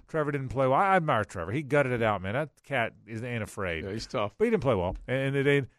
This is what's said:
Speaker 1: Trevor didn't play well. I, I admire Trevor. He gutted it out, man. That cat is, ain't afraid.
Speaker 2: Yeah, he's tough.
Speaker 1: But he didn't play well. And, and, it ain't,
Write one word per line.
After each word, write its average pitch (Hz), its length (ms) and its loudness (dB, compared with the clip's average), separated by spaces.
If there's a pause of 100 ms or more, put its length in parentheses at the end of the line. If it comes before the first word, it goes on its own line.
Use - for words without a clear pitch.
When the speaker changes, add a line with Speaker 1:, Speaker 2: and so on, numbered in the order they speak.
Speaker 1:
Trevor 151 240 -2
didn't 135 180 -4
play 131 180 2
well. 131 100 4
I, 196 120 4
I 190 80 6
admire 147 260 2
Trevor. 90 300 -6
He 156 100 -2
gutted 139 280 2
it 117 120 0
out, 104 180 2
man. 95 120 -4
That 143 160 -2 (160)
cat 120 280 -2 (140)
is, 110 160 -8
ain't 120 180 -6
afraid. 90 440 -4
Speaker 2:
Yeah, 95 80 -6
he's 113 120 -8
tough. 104 320 -4
Speaker 1:
But 214 80 2
he 240 60 2
didn't 202 120 2
play 127 120 4
well. 92 200 0 (120)
And, 127 100 -2
and, 135 200 0
it 139 120 2
ain't, 139 300 2